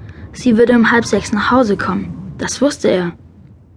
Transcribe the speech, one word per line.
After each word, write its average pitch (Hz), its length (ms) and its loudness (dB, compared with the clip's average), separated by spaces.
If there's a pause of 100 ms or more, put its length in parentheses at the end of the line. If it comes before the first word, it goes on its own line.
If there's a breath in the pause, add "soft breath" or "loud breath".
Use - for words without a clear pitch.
(320 loud breath)
Sie 226 260 0
würde 240 160 6
um 226 160 6
halb 233 160 2
sechs - 260 -2
nach 208 200 -2
Hause 233 260 2
kommen, - 600 -6
das - 240 -6
wusste 285 260 0
er. 175 260 0 (640)